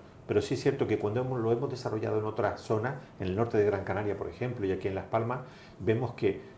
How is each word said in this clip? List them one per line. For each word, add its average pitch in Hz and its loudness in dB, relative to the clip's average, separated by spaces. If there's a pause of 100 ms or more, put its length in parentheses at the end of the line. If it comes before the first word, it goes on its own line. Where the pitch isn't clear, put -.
(260)
pero 104 4
sí 135 0
es - -2
cierto 135 2
que 107 2
cuando 107 0
hemos, 127 -2
lo 113 2
hemos 131 0
desarrollado 110 -2
en 107 0
otra 104 0
zona, 120 -2 (200)
en 95 -2
el 92 0
norte 113 2
de 104 8
Gran 101 2
Canaria, 101 -2
por - -6
ejemplo, 113 -4
y 95 2
aquí 92 -2
en 95 -2
Las 95 -4
Palmas, 117 0 (400)
vemos 117 0
que 98 0 (180)